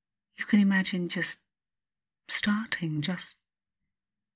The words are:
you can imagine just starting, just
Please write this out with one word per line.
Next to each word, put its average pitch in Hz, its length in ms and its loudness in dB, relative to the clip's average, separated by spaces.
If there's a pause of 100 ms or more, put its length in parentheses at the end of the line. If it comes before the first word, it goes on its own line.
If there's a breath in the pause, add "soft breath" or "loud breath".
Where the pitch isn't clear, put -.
(360)
you - 80 -8
can 214 160 4
imagine 190 480 2
just - 320 -4 (880)
starting, 190 720 0
just - 360 -4 (1000)